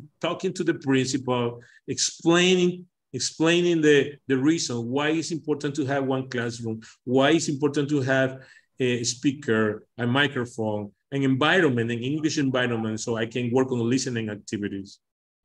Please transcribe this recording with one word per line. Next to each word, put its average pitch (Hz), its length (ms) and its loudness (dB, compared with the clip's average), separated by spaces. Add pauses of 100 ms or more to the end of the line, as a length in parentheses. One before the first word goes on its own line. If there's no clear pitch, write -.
(220)
talking 175 320 -4
to 180 100 -6
the 160 120 2 (140)
principal, 127 720 0 (280)
explaining, 180 1000 2 (280)
explaining 170 680 2
the, 151 160 8 (300)
the 135 100 2
reason 151 380 0 (140)
why 143 200 0
it's 160 220 -2
important 147 440 -4
to 151 100 -2
have 139 200 0
one 131 240 -2
classroom, 117 520 -6 (220)
why 135 280 4
it's 160 180 2
important 143 400 0
to 147 120 2
have 131 300 2 (480)
a 123 240 0
speaker, 113 800 -2 (140)
a 120 80 -2
microphone, 120 840 -2 (200)
an 139 120 -2
environment, 135 640 2
an 117 100 -4 (120)
English 151 260 -2
environment, 120 640 0
so 117 180 -4
I 117 80 -2
can 120 260 -4
work 131 200 2
on 123 80 -2 (100)
listening 120 400 -2
activities. 101 720 -8 (460)